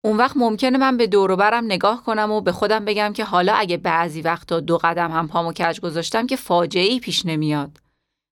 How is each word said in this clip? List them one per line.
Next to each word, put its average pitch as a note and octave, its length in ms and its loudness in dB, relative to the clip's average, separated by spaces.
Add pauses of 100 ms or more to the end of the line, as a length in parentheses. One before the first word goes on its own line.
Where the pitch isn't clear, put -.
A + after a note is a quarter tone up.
اون G#3+ 140 2
وقت C4+ 200 2
ممکنه B3 400 2
من C4 200 2
به A#3 100 2
دور G3 240 4
و F#3+ 40 2
برم G#3+ 300 2
نگاه G#3 380 0
کنم G#3+ 280 -2
و G#3+ 100 0
به F#3 100 0
خودم G#3 340 0
بگم G#3 280 -2
که A3 100 -6
حالا G3 300 2
اگه F#3+ 240 0
بعضی E3 440 -2
وقتا E3 380 -2
دو E3 180 0
قدم E3+ 340 0
هم D#3+ 160 -2
پامو E3+ 260 -2
کج E3+ 260 -2
گذاشتم F3 480 -2
که C4 80 -2
فاجعه‌ای F#3 640 0
پیش - 260 -4
نمیاد. D3+ 520 -2 (540)